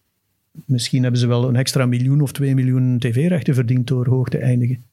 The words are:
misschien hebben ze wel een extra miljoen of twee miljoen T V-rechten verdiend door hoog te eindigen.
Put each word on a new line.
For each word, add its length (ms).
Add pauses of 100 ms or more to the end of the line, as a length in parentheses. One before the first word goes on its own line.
(680)
misschien 360
hebben 180
ze 60
wel 220
een 80
extra 300
miljoen 340
of 120
twee 220
miljoen 440
T 60
V-rechten 500
verdiend 320
door 220
hoog 200
te 100
eindigen. 540